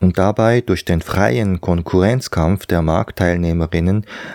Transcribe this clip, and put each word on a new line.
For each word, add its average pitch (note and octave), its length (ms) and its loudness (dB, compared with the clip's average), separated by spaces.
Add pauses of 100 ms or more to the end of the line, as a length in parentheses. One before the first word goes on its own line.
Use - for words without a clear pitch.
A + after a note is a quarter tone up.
und F2+ 160 2
dabei A2 420 2
durch F#2+ 240 -2
den E2+ 180 0
freien G2+ 600 0
Konkurrenzkampf F#2 1040 0
der F2 160 0
Marktteilnehmerinnen F2 1200 0 (280)